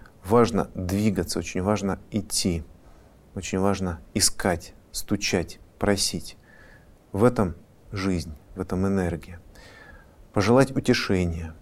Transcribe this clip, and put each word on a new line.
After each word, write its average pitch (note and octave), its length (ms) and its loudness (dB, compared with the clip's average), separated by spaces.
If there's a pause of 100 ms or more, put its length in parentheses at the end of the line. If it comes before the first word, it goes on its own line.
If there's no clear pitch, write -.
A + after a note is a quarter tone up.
(260)
важно G#2+ 500 4
двигаться, F#2+ 640 0
очень F2+ 220 -4
важно F#2+ 380 -2 (120)
идти, F2+ 540 -2 (680)
очень G2 260 -4
важно F#2 420 0 (120)
искать, - 600 0 (180)
стучать, - 680 -4 (180)
просить. - 580 0 (760)
В G2+ 100 2
этом A2 320 2 (380)
жизнь, F#2 420 -2 (200)
в F#2+ 40 -12
этом F#2 260 -2
энергия. F2 540 -2 (920)
Пожелать B2+ 420 4
утешения. F2+ 880 0